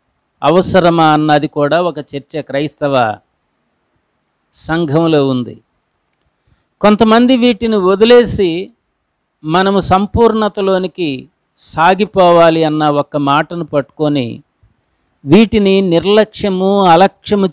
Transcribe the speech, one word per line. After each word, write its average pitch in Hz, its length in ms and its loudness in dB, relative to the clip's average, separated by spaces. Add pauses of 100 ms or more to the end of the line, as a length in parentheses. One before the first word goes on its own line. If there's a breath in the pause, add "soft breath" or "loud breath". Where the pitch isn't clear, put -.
(420)
అవసరమా 170 680 2
అన్నది 151 360 0
కూడా 147 340 -2
ఒక 165 160 -6
చర్చ 143 420 -12
క్రైస్తవ 139 760 -4 (1400)
సంఘంలో 160 720 -2
ఉంది. 127 340 -8 (1160)
కొంతమంది 226 560 2
వీటిని 233 400 0
వదిలేసి 196 960 2 (720)
మనము 190 360 0
సంపూర్ణతలోనికి 190 1500 -2 (300)
సాగిపోవాలి 170 1040 2
అన్న 151 200 -4
ఒక్క 147 320 -2
మాటను 151 480 -2
పట్టుకొని 147 800 -6 (840)
వీటిని 196 560 2
నిర్లక్ష్యము, 190 1040 0
అలక్ష్యము 185 680 2